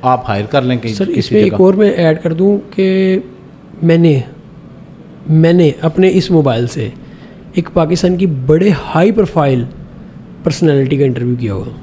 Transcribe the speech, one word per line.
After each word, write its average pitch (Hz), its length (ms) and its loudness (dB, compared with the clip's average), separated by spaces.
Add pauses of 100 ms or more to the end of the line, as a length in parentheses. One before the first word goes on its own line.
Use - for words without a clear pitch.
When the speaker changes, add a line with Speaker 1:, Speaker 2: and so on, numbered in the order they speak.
Speaker 1:
आप 127 240 0
hire 104 180 -4
कर 135 180 -2
लें 123 160 -2
कहीं, 113 140 -6
Speaker 2:
सर, 143 120 -2
Speaker 1:
किसी 339 140 -2
Speaker 2:
इसमें 214 260 2
Speaker 1:
जगह। 196 100 0
Speaker 2:
एक 196 60 2
और 185 140 4
मैं 202 200 2
ऐड 160 260 0
कर 165 120 -2
दूं 196 240 0
कि 190 680 -2 (600)
मैंने, 165 400 4 (1040)
मैंने 160 540 4
अपने 180 260 2
इस 190 220 0
mobile 127 360 2
से 117 260 -8 (640)
एक 170 120 -4
पाकिस्तान 175 480 0
की 185 100 0
बड़े 156 420 2
हाई 175 420 0
profile 143 560 0 (760)
personality 143 520 0
का 139 80 2
इंटरव्यू 123 300 -2
किया 117 180 -6
हुआ 98 140 -8 (160)